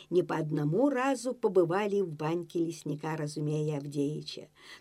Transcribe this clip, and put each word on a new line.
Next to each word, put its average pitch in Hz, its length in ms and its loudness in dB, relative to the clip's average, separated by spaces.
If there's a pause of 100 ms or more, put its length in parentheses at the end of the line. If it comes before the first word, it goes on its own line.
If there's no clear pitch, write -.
(100)
не 175 120 4
по 165 140 -4
одному 156 520 2
разу 254 460 0
побывали 196 680 4
в 175 120 -2
баньке 160 460 -2
лесника 160 580 -4
Разумея 151 640 -2
Авдеича. 147 680 -4 (320)